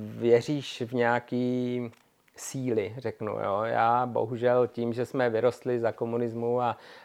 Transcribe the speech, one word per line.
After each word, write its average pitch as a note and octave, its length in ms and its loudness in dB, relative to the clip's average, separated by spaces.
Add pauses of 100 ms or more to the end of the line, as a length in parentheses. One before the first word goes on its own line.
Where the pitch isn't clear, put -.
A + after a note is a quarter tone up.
(180)
věříš A#2+ 640 2
v A#2+ 120 -6
nějaký B2 960 0 (440)
síly, A2+ 600 -2
řeknu, A2 340 -6
jo. G#2 320 0
Já A#2 420 2
bohužel A#2+ 640 2
tím, A#2 260 -4
že A#2+ 120 -4
jsme B2 240 0
vyrostli A#2+ 500 0
za A2+ 120 0
komunismu A#2 720 -2
a, A#2 160 -2 (280)